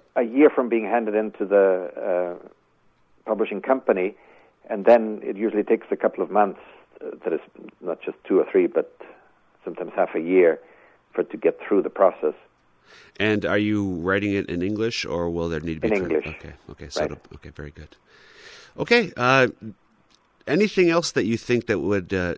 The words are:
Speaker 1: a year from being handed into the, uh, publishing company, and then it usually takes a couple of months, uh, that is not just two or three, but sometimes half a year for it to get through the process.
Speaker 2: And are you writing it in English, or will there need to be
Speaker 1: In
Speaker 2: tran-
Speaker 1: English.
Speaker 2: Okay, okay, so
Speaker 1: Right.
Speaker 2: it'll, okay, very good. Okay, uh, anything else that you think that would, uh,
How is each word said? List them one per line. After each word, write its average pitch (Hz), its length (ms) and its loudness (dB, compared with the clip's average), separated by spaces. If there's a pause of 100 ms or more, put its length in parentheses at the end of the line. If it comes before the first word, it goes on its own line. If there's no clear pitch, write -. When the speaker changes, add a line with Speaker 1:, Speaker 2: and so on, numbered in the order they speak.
(160)
Speaker 1:
a 127 80 0
year 131 260 6
from 123 200 0
being 110 160 0
handed 107 300 -2
into 107 300 -2
the, 92 960 0
uh, - 60 -20 (800)
publishing 104 360 -2
company, 107 540 0 (540)
and 101 160 -6
then 110 360 4
it - 140 -6
usually 104 280 0
takes 113 280 0
a 98 40 0
couple - 280 -2
of 78 80 -4
months, 101 300 0 (400)
uh, - 100 -12 (120)
that 87 100 -4
is 76 80 -2 (400)
not 85 200 -8
just - 220 -10
two 95 160 2
or 76 100 2
three, 90 180 4
but - 300 -4 (680)
sometimes 85 300 -10
half 92 200 -2
a 82 40 -2
year 85 400 4 (540)
for 90 80 0
it - 100 -10
to - 60 -10
get - 220 -2
through 98 220 0
the - 80 -4
process. 87 440 2 (840)
Speaker 2:
And 107 280 2
are 90 120 0
you 104 380 0
writing 98 380 0
it 98 160 -2
in 85 120 -4
English, 107 440 -2
or 85 240 -4
will 85 180 -2
there 80 140 -4
need 82 140 -4
to 80 60 -10
be 113 60 0
Speaker 1:
In 110 60 -2
Speaker 2:
tran- 92 180 -2
Speaker 1:
English. 78 160 -2
Speaker 2:
Okay, 76 260 -14 (180)
okay, 76 180 -18
so 76 120 -4
Speaker 1:
Right. 76 100 -4
Speaker 2:
it'll, - 240 -18
okay, - 140 -20
very 73 220 -16
good. 76 240 -20 (840)
Okay, 233 380 0
uh, 127 320 4 (1000)
anything 185 420 2
else 165 220 2
that 110 140 0
you 113 120 0
think 120 300 -2
that 104 120 0
would, 92 340 -2
uh, 90 240 -2